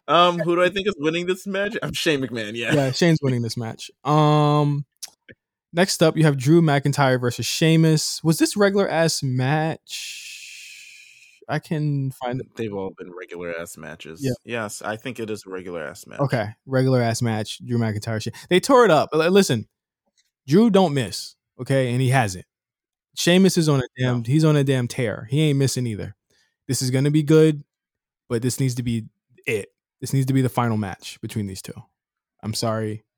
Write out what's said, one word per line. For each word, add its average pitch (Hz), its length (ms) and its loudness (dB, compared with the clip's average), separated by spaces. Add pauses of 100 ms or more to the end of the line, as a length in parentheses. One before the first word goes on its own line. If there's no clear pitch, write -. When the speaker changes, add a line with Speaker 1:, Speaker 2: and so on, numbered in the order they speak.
Speaker 1:
Um, 175 320 4
who 170 160 0
do 180 80 4
I 180 60 4
think 196 180 -4
is 196 100 -2
winning 160 280 -2
this 185 220 -4
match? 202 340 -4
I'm - 120 -6
Shane 147 280 0
McMahon, 113 340 -6
yeah. 113 180 -4
Speaker 2:
Yeah, 135 180 2
Shane's 165 300 2
winning 127 200 0
this 113 160 -6
match. 113 320 -10 (140)
Um, 147 840 2 (880)
next 180 300 0
up, 160 140 2
you 156 60 4
have 147 140 4
Drew 151 240 4
McIntyre 139 580 2
versus 123 260 -4
Sheamus. 160 800 2
Was 160 140 2
this - 200 0
regular 196 320 2
ass 160 340 0
match? 139 1040 -4 (1200)
I 147 100 -4
can 143 520 -2
find 127 280 -6
it. - 160 -12
Speaker 1:
They've 110 180 -6
all 95 240 -8
been 90 140 -16
regular 87 480 -12
ass 85 180 -14
matches. 78 460 -16
Speaker 2:
Yeah. 131 80 -2 (140)
Speaker 1:
Yes, 110 360 -8
I 107 140 -6
think 120 240 -12
it 110 100 -8
is 107 160 -8
a 95 40 -18
regular 87 340 -10
ass - 240 -14
match. - 140 -12
Speaker 2:
Okay, 117 280 -2 (160)
regular 131 360 2
ass 113 200 -2
match. 110 440 -4
Drew 120 120 -4
McIntyre. 110 440 -4
She-, - 100 -8 (180)
they 180 100 4
tore 247 260 4
it 196 60 4
up. 135 220 4
L-, 160 160 2
listen, 185 380 2 (800)
Drew 208 220 6
don't 185 240 4
miss, 120 420 -6 (240)
okay, 127 320 0
and 123 100 0
he 131 80 2
hasn't. 107 360 0 (720)
Sheamus 180 420 4
is 160 100 2
on 139 140 4
a 123 60 -4 (120)
damn, 127 200 0
Speaker 1:
No. 117 60 -6
Speaker 2:
he's 151 200 4
on 156 100 6
a 143 80 4
damn 131 240 0
tear. 113 420 -6
He 139 120 0
ain't 143 180 2
missing 131 280 0
either. 101 280 -8 (540)
This 131 120 -2
is 131 80 -2
gonna 135 220 2
be 156 120 4
good, 156 420 4 (640)
but 117 120 -2
this 127 200 -2
needs 127 140 0
to 123 80 -6
be 117 240 -4 (380)
it. 101 280 -6 (260)
This - 140 -10
needs 135 140 2
to 135 60 0
be 131 80 4
the 127 60 2
final 117 300 0
match - 420 -8
between 104 280 -8
these 92 140 -12
two. - 120 -14 (680)
I'm 104 120 -6
sorry. 110 500 -4 (140)